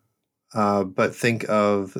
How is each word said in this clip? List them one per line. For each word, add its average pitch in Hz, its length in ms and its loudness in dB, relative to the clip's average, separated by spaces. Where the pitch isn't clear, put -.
uh, 101 280 2
but 92 300 0
think 117 340 -2
of 104 520 2